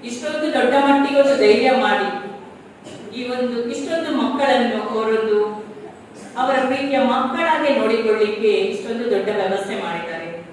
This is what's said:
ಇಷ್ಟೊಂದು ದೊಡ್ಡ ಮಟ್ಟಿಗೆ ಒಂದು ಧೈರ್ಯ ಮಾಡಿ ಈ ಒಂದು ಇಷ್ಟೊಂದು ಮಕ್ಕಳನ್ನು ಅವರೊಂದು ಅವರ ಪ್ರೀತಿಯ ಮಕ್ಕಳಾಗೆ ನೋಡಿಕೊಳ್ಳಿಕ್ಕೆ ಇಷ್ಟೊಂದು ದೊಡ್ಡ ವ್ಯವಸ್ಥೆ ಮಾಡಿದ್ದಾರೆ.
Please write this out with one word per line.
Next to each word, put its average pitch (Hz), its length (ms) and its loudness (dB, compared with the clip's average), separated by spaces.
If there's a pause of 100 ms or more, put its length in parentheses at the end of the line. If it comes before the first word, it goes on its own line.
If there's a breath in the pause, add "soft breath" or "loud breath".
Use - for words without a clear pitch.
ಇಷ್ಟೊಂದು 302 500 -4
ದೊಡ್ಡ 254 200 2
ಮಟ್ಟಿಗೆ 277 460 4
ಒಂದು 277 160 6
ಧೈರ್ಯ 226 340 6
ಮಾಡಿ - 580 0 (920)
ಈ 247 80 -8
ಒಂದು 240 420 -2
ಇಷ್ಟೊಂದು 302 460 -4
ಮಕ್ಕಳನ್ನು 226 840 0
ಅವರೊಂದು 220 460 2 (920)
ಅವರ 262 180 0 (120)
ಪ್ರೀತಿಯ 277 320 0
ಮಕ್ಕಳಾಗೆ 269 800 2
ನೋಡಿಕೊಳ್ಳಿಕ್ಕೆ 220 720 2
ಇಷ್ಟೊಂದು 226 600 -2
ದೊಡ್ಡ 190 180 0
ವ್ಯವಸ್ಥೆ 196 460 -2
ಮಾಡಿದ್ದಾರೆ. - 800 -8